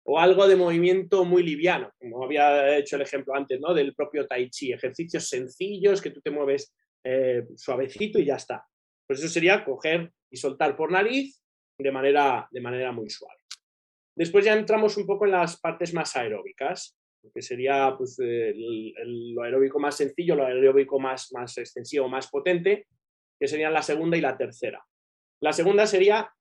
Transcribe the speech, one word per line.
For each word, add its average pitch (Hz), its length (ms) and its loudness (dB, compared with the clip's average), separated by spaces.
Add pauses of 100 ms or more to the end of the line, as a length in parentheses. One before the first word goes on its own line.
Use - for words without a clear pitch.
o 147 140 2
algo 185 280 6
de 190 80 8
movimiento 180 680 2
muy 175 180 4
liviano, 156 560 -2
como 123 240 -10
había 143 540 4
hecho 143 200 -2
el 139 40 -4
ejemplo 135 340 -6
antes, 135 240 -4
¿no? 156 140 -2
Del 139 220 0
propio 147 320 -4
tai 127 220 -4
chi, 131 220 -8
ejercicios 143 560 -6
sencillos 190 720 0
que 147 100 -8
tú - 100 -20
te - 80 -6
mueves, 143 440 -2 (320)
eh, 127 500 0
suavecito 135 640 -2
y 156 60 2
ya 139 100 0
está. - 300 -12 (420)
Pues 135 120 -4
eso 160 100 -6
sería 170 360 2
coger 160 460 -4 (200)
y 127 60 -16
soltar 143 400 -2
por 156 140 -2
nariz 240 500 -2 (380)
de 139 120 -2
manera, 135 600 2
de 127 100 -10
manera 123 300 -6
muy 113 180 -10
suave. - 300 -18 (760)
Después 175 300 2
ya 214 80 6
entramos 214 440 2
un 190 100 -4
poco 202 180 0
en 196 60 4
las 175 280 0
partes 165 340 -6
más 165 220 -4
aeróbicas, 107 800 -6 (380)
que 120 80 -12
sería, 131 560 -2
pues, 127 220 -8
eh, 120 300 -2
el, 110 480 -6
el, 117 360 -10
lo 120 100 -6
aeróbico 135 360 2
más 143 160 -2
sencillo, 165 400 -2
lo 143 100 2
aeróbico 135 540 4
más, 131 320 -6
más 123 260 -10
extensivo, 123 520 -6
más 135 200 -8
potente, 180 580 0 (520)
que 143 80 0
serían 151 240 -2
la 156 100 2
segunda 165 360 0
y 165 40 0
la 135 160 -2
tercera. - 460 -8 (580)
La 151 120 0
segunda 202 340 4
sería 208 420 4 (120)